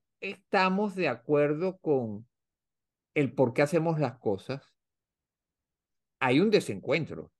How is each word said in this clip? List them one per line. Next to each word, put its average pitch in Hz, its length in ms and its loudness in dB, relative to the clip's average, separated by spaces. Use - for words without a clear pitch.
estamos 190 760 -2
de 180 120 0
acuerdo 151 680 0
con 117 500 -4
el 143 200 0
por 123 200 2
qué 147 80 0
hacemos 160 380 0
las 127 180 -2
cosas, 120 560 -6
hay 131 200 2
un 208 100 4
desencuentro, 120 920 -2